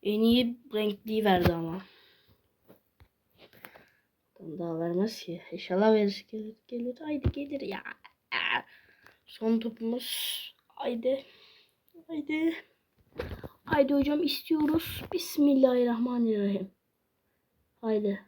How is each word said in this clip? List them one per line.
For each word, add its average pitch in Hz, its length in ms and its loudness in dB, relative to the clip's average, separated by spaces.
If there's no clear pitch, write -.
En 208 180 0
iyi 240 380 4
renkliyi 214 500 -2
verdi 180 280 6
ama. 165 300 -4
Tam 165 240 -14
daha 165 220 -4
vermez 180 400 -2
ki. 175 220 -10
İnşallah 196 420 2
verir. 208 360 0
Gelir, 220 240 -10
gelir. 247 320 -8
Haydi 302 320 -2
gelir 285 280 -8
ya. 202 220 -8
Son 226 340 0
topumuz. 226 460 -6
Haydi. 254 580 -2
Haydi. 311 480 -2
Haydi 285 300 2
hocam 294 280 2
istiyoruz. 302 800 -2
Bismillahirrahmanirrahim. 240 1600 2
Haydi. 208 480 0